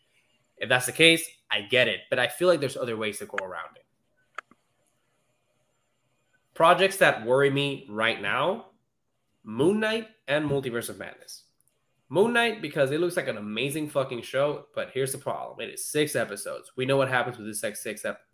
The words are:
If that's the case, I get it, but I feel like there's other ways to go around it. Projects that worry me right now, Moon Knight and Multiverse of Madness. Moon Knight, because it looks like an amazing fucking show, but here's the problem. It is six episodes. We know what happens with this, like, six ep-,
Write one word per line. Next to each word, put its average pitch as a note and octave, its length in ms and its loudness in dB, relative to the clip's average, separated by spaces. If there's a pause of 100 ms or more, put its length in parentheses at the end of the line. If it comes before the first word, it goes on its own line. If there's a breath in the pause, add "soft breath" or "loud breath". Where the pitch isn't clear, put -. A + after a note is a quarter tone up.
(580)
If A2 100 -6
that's B2 180 2
the B2 60 -6
case, E3 320 6 (260)
I G#2+ 120 -2
get B2 240 4
it, G2+ 140 -2 (100)
but B2+ 80 0
I B2 80 2
feel F3 220 0
like E3+ 100 6
there's C3+ 180 -4
other A#2+ 200 -4
ways G#2+ 240 -4
to G#2 60 -12
go G2 160 -8
around E2+ 340 -12
it. - 100 -20 (2750)
Projects F3+ 440 6
that C#3 280 4
worry C3 240 6
me C#3 400 0
right A2 320 0
now, C3+ 460 0 (800)
Moon C#3+ 340 2
Knight A3 300 -2 (180)
and D3 240 0
Multiverse B2+ 400 -2
of F#2+ 80 -14
Madness. - 460 -16 (680)
Moon G3+ 220 4
Knight, A#3 280 0
because D3 300 0
it D3+ 100 0
looks F3 160 0
like C3+ 120 -2
an A2+ 80 -4
amazing B2+ 520 -4
fucking B2+ 340 -4
show, C#3 520 -2
but G2+ 180 -6
here's C3 200 -2
the C3 60 -8
problem. C#2+ 420 -8
It A2 120 -8
is - 160 -12
six D3 280 -2
episodes. G2+ 580 -6
We B2+ 120 -4
know C3+ 100 2
what C3 120 2
happens A#2+ 280 -2
with G#2+ 100 -12
this, G#2+ 160 -10
like, G#2+ 140 -6
six - 280 -10
ep-, G#2 160 -6 (140)